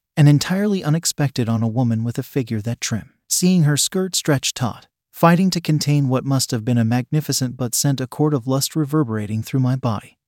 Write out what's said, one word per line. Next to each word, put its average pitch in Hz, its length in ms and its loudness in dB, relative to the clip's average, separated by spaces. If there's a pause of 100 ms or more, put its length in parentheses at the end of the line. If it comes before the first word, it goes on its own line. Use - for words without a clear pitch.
(160)
and 147 140 6
entirely 190 560 2
unexpected 147 640 -2
on 113 120 0
a 113 60 0
woman 113 380 0
with 120 120 -4
a 135 60 -4
figure 113 380 -4
that 117 180 -6
trim. - 320 -6 (160)
Seeing 180 360 2
her 147 120 4
skirt 185 400 -2
stretch - 380 -2
taut, - 340 -6 (220)
fighting 175 400 4
to 175 100 -2
contain 147 480 2
what 127 160 0
must 135 280 0
have 113 120 -2
been 120 140 2
a 113 80 4
magnificent 123 720 -2
but 123 180 -4
sent 139 240 0
a 131 80 -6
chord 151 260 0
of 127 140 -2
lust 135 260 -2
reverberating 113 720 -2
through - 160 -2
my 127 160 2
body. 117 420 -4 (100)